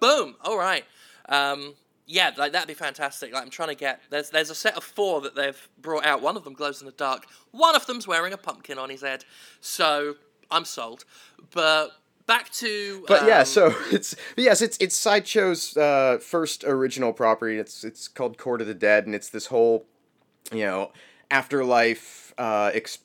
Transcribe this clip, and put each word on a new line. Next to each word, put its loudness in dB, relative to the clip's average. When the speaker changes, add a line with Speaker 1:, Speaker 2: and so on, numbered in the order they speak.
Speaker 1:
boom. 2
All -4
right. 0
Um, -2
yeah, 0
like, 0
that'd -2
be -10
fantastic. -8
Like, -4
I'm -20
trying -8
to -6
get, -6
there's, -6
there's 0
a -12
set -2
of -10
four -2
that -10
they've -6
brought -4
out. 2
One -2
of -14
them -18
glows -8
in -20
the -20
dark. -4
One 4
of -2
them's -8
wearing 0
a -12
pumpkin -12
on -10
his -14
head. -6
So 0
I'm 0
sold. -12
But 2
back 0
to, -6
Speaker 2:
But 6
yeah, 8
Speaker 1:
um, 8
Speaker 2:
so 6
<laughs> -6
it's, -2
yes, 6
it's, -2
it's 0
Sideshow's, 0
uh, 4
first -4
original 0
property. 0
It's, -10
it's -12
called -6
Court -4
of -6
the -8
Dead, 4
and -6
it's -8
this -10
whole, 4
you -4
know, -4
afterlife, 0
uh, 0
ex-, -6